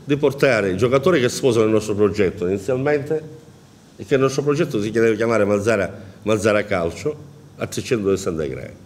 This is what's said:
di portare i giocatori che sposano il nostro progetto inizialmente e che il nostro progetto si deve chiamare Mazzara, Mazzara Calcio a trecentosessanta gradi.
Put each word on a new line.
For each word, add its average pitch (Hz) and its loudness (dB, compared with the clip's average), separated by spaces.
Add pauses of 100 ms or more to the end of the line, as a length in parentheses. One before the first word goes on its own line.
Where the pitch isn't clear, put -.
di 143 0
portare 131 2
i 90 -2
giocatori 135 2
che 120 2
sposano 113 2
il 110 2
nostro 107 0
progetto 95 2
inizialmente 139 -2 (720)
e - -14
che 147 0
il 131 4
nostro 135 0
progetto 139 0
si 107 -4
deve 113 2
chiamare 113 2
Mazzara, 104 0 (320)
Mazzara 104 2
Calcio 92 -4 (400)
a - -6
trecentosessanta 95 -2
gradi. 64 -10 (120)